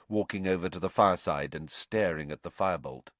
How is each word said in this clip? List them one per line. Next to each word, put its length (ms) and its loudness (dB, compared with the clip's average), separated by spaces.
walking 380 -2
over 220 2
to 100 -6
the 100 -2
fireside 680 2
and 160 -8
staring 600 0
at 120 -8
the 80 -10
firebolt. 680 -2